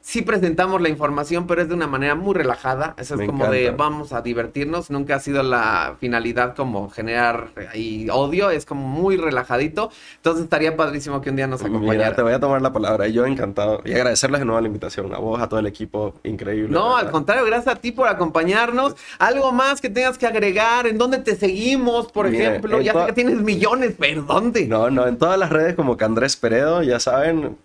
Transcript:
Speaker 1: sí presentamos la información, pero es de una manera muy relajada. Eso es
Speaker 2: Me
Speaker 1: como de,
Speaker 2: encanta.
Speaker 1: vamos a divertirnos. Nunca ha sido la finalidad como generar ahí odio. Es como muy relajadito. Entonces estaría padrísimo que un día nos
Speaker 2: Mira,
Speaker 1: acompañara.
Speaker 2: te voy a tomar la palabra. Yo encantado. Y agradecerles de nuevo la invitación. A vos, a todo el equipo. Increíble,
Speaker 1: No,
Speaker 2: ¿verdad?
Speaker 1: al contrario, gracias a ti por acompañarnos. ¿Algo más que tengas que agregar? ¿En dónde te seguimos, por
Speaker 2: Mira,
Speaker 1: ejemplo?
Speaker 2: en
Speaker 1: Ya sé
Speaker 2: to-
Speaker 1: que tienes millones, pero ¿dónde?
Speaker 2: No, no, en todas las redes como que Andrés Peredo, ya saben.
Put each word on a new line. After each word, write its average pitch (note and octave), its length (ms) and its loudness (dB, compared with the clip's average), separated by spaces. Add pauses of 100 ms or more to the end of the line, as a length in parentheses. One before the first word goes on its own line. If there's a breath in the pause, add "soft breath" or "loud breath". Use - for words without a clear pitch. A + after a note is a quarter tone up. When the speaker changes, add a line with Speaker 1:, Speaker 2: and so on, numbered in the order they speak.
Speaker 1:
sí - 220 -6
presentamos F#3 580 0
la E3+ 80 2
información, D3+ 580 -2
pero F3 140 0
es E3+ 80 0
de F3 60 -2
una E3 120 -2
manera C#3+ 280 0
muy F#3+ 200 -2
relajada. C3 600 -2
Eso C3+ 180 -10
es C3+ 60 -2
Speaker 2:
Me G#2 60 -2
Speaker 1:
como C3+ 220 0
de, B2+ 160 2
Speaker 2:
encanta. B2 200 0
Speaker 1:
vamos D3+ 300 -4
a A#2 80 -4
divertirnos. C#3 680 -4
Nunca C#3+ 260 -2
ha C#3 40 -2
sido C#3 220 -2
la A2 580 0
finalidad B2 560 -2
como G#2 320 -4
generar A#2 600 -2 (220)
ahí A2 400 -6
odio. D3 380 2
Es D#3+ 160 -2
como C#3 240 -8
muy F3+ 300 0
relajadito. D#3 720 -2 (260 loud breath)
Entonces E3 280 0
estaría D#3 320 0
padrísimo C#3+ 440 -2
que C#3 80 -6
un C3+ 80 -2
día C3+ 100 0
nos B2+ 160 -6
Speaker 2:
Mira, G#2+ 140 -2
Speaker 1:
acompañara. G#2+ 400 2
Speaker 2:
te B2+ 60 2
voy A#2 100 4
a C3 80 2
tomar C#3 220 2
la C3 100 0
palabra. G#2+ 360 0
Yo A#2 180 2
encantado. G#2 580 0
Y A2+ 80 -6
agradecerles B2 480 2
de C3 60 -2
nuevo A2+ 160 2
la A2+ 60 0
invitación. G2 460 -6
A F#2+ 40 -6
vos, A2+ 240 -2
a G#2+ 60 -4
todo A2 120 -2
el G#2 60 -2
equipo. G#2 560 -6
Increíble, G#2+ 480 -4
Speaker 1:
No, F#3+ 240 2
Speaker 2:
¿verdad? A#3+ 120 2
Speaker 1:
al - 40 -6
contrario, G3+ 340 0
gracias A#3+ 320 0
a - 20 -18
ti A#3+ 140 -6
por A#3+ 160 2
acompañarnos. G#3 840 0 (240 loud breath)
¿Algo C4 340 2
más C4+ 300 2
que B3 80 -4
tengas B3 260 0
que B3 100 0
agregar? A3 600 2
¿En A3 100 0
dónde B3+ 220 2
te A3+ 180 0
seguimos, A#3 760 0
por G#3 180 0
Speaker 2:
Mira, A3 200 2
Speaker 1:
ejemplo? G#3+ 280 0
Speaker 2:
en - 60 2
Speaker 1:
Ya G#3+ 80 2
sé - 80 4
Speaker 2:
to- - 60 2
Speaker 1:
que A3+ 60 0
tienes B3 300 2
millones, G#3+ 560 2
pero D3+ 240 0
¿dónde? G3 440 0
Speaker 2:
No, A2+ 240 2
no, B2+ 160 2
en A#2+ 120 0
todas F#3 200 2
las F3+ 120 0
redes D#3+ 240 2
como B2+ 240 0
que A2 60 0
Andrés A2+ 320 0
Peredo, C#3+ 460 2
ya B2 160 2
saben. C#3 680 0